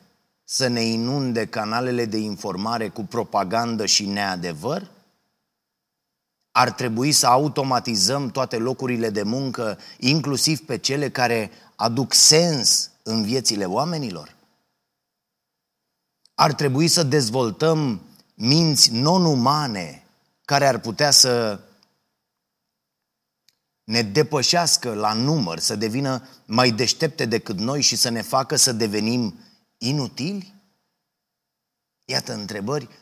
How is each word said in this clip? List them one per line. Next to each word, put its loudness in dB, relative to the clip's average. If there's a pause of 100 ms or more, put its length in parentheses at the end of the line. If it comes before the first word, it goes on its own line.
(440)
să -2
ne -2
inunde -2
canalele -2
de -4
informare -4
cu -10
propagandă -2
și 0
neadevăr? -4 (1600)
Ar 4
trebui -2
să 4
automatizăm 2
toate -4
locurile -2
de -2
muncă, -4 (180)
inclusiv 0
pe -4
cele -2
care 0 (240)
aduc -2
sens 4 (140)
în -2
viețile -2
oamenilor? -4 (2000)
Ar 2
trebui 2
să 2
dezvoltăm 0 (320)
minți 2
non-umane 2 (420)
care 2
ar 2
putea -2
să 4 (2250)
ne 0
depășească 0
la 0
număr, 0
să -2
devină -2 (180)
mai 4
deștepte -2
decât -2
noi -2
și 2
să 0
ne -4
facă -2
să 2
devenim 0 (380)
inutili? -6 (1500)
Iată -6
întrebări -8 (120)